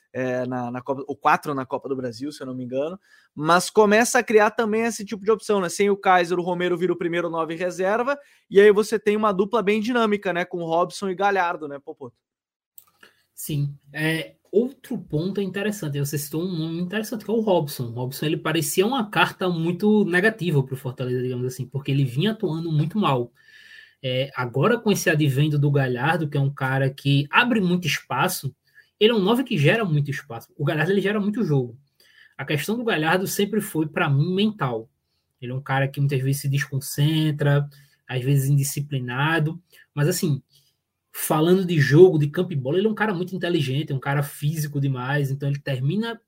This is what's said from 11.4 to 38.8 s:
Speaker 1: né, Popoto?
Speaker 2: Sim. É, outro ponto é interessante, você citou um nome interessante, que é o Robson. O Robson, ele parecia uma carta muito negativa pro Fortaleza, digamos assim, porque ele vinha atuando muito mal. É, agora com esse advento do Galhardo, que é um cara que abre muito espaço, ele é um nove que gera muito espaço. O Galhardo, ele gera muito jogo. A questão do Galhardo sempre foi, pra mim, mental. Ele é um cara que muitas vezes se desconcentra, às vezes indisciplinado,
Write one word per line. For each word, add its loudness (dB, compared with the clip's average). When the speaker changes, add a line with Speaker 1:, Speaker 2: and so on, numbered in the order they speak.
Speaker 1:
né, -12
Popoto? -16
Speaker 2:
Sim. -4
É, -4
outro -4
ponto -6
é -2
interessante, -6
você -4
citou -6
um -6
nome -4
interessante, -6
que -6
é 0
o 0
Robson. 0
O -8
Robson, -6
ele 0
parecia 0
uma -2
carta 0
muito 2
negativa 2
pro -8
Fortaleza, -4
digamos -4
assim, -8
porque -6
ele 2
vinha 0
atuando -4
muito 0
mal. 0
É, -2
agora 2
com 2
esse 0
advento 2
do 4
Galhardo, 0
que -6
é 2
um 0
cara -2
que 0
abre 2
muito 0
espaço, -4
ele 6
é 0
um 2
nove 2
que -4
gera 4
muito 0
espaço. -10
O -4
Galhardo, 0
ele 2
gera 0
muito -2
jogo. 0
A -8
questão -2
do -4
Galhardo 0
sempre -2
foi, -2
pra 0
mim, 2
mental. -2
Ele -10
é -6
um -6
cara 0
que -8
muitas 0
vezes -2
se -4
desconcentra, 0
às -4
vezes 2
indisciplinado, -2